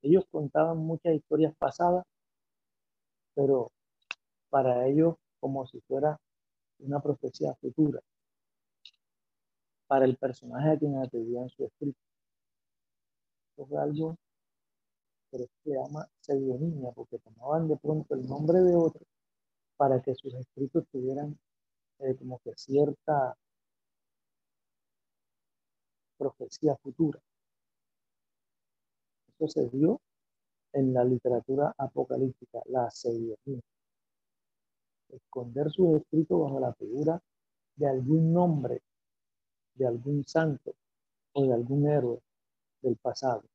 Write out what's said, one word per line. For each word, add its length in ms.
Ellos 300
contaban 460
muchas 380
historias 420
pasadas, 480
pero 360
para 380
ellos 280
como 280
si 140
fuera 380
una 220
profecía 540
futura, 440
para 180
el 120
personaje 520
a 100
quien 180
atribuían 520
su 160
escrito. 340
Esto 160
fue 140
algo 340
que 100
se 80
llama 360
pseudonimia, 720
porque 260
tomaban 480
de 100
pronto 380
el 100
nombre 360
de 140
otro 260
para 260
que 140
sus 180
escritos 580
tuvieran, 460
eh, 160
como 240
que 160
cierta 840
profecía 600
futura. 420
Esto 200
se 220
dio 320
en 200
la 120
literatura 720
apocalíptica, 880
la 240
pseudonimia. 720
Esconder 640
sus 300
escritos 400
bajo 180
la 140
figura 480
de 120
algún 460
nombre, 480
de 120
algún 380
santo 500
o 140
de 80
algún 340
héroe 320
del 160
pasado. 460